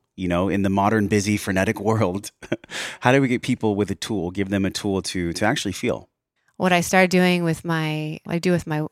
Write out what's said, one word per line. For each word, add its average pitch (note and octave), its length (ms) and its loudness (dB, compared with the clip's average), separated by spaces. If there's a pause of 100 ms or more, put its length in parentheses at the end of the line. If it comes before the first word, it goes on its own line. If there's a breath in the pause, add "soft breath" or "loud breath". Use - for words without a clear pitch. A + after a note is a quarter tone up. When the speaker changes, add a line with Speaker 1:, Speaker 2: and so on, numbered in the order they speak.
(140)
Speaker 1:
You F#2 120 -4
know, F2 220 0
in G2 140 0
the G2 80 2
modern, G2+ 360 2
busy, G#2 300 2
frenetic G2 440 0
<laughs> G2+ 80 -2
world, G2+ 440 0 (680 loud breath)
how B2+ 120 4
do C#3 80 6
we C3+ 80 2
get A#2 120 0
people A2 360 0
with G2 140 0
a G2 40 -4
tool, F2+ 380 -4
give G2 160 -4
them G2 160 0
a F2+ 60 0
tool G2 320 -2
to, F2 300 -2
to G#2 120 -2
actually G#2+ 280 0
feel? - 360 -4 (480)
Speaker 2:
What F#3 160 2
I F3 80 4
started F#3 320 2
doing F3+ 320 2
with D#3+ 200 -2
my, D#3 640 -4
I E3+ 140 -4
do F3+ 100 0
with E3+ 160 0
my, D#3 260 -2